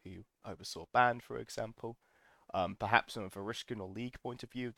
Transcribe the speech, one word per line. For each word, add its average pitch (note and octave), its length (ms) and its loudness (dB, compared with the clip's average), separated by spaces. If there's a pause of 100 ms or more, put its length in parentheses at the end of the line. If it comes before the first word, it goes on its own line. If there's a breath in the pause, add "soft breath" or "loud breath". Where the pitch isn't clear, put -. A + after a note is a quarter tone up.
who F#2+ 200 -10 (200)
oversaw F#2 480 -8
Ban, B2 280 6
for A#2 180 -6
example, A2+ 580 -6 (560 soft breath)
um, F#2+ 240 2
perhaps A2 380 4
from A2+ 80 -4
a F#2+ 80 -6
Varishkin G#2+ 500 -6
or F#2+ 80 -6
League A#2 320 -6
point B2 220 -6
of A#2 80 -12
view B2 280 -4